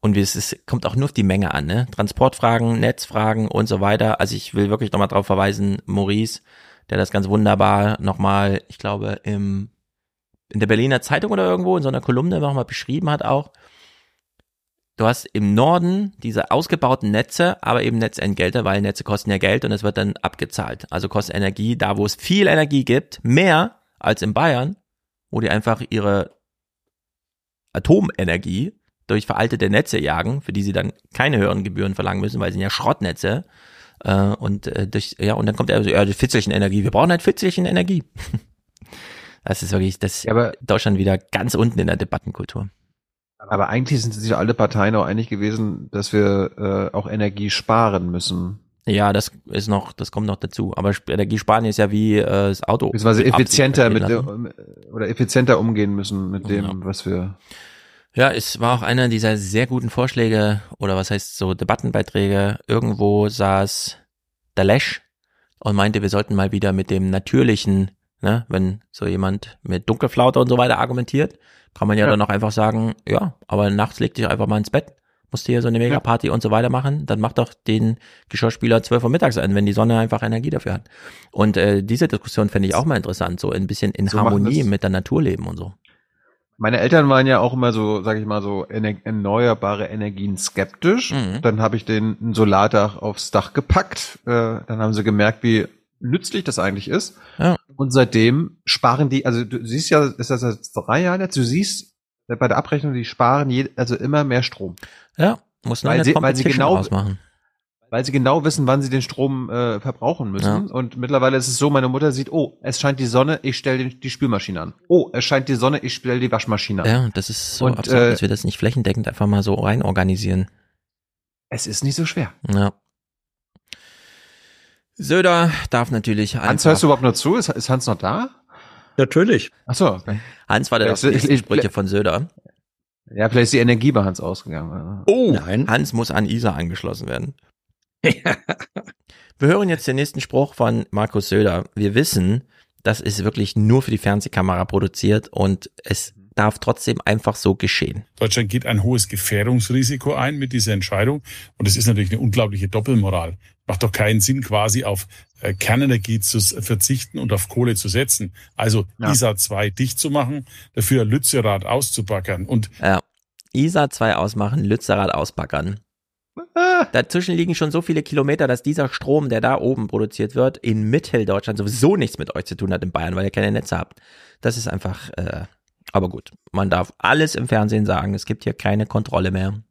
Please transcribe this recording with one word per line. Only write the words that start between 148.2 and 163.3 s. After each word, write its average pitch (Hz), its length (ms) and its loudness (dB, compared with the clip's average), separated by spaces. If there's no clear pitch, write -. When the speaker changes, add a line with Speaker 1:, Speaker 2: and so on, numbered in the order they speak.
Speaker 4:
geht 123 180 -2
ein 107 160 0
hohes 120 260 2
Gefährdungsrisiko 123 1080 0
ein 139 240 -2
mit 131 140 -6
dieser 113 200 0
Entscheidung. 104 500 0
Und 101 120 -2
es 95 80 6
ist 104 100 0
natürlich 104 260 2
eine 113 80 -2
unglaubliche 101 480 0
Doppelmoral. 95 680 0
Macht 95 160 -2
doch 113 100 2
keinen 107 280 2
Sinn, 135 220 0
quasi 107 420 0
auf, 101 220 -4
äh, 101 140 -4
Kernenergie 113 640 0
zu - 180 -2
s-, - 220 0
verzichten 117 580 -2
und 120 140 -2
auf 98 160 -2
Kohle 120 280 0
zu 101 120 -4
setzen. 107 440 -2
Also 110 300 0
Speaker 2:
Ja. 110 140 0
Speaker 4:
isa 117 240 2
zwei 101 340 -2
dicht 127 280 -4
zu 156 120 -2
machen, 139 360 -2
dafür 113 300 2
Lützerath 107 600 0
auszubaggern 101 800 -4
und 113 240 -2
Speaker 1:
Ja. 95 200 0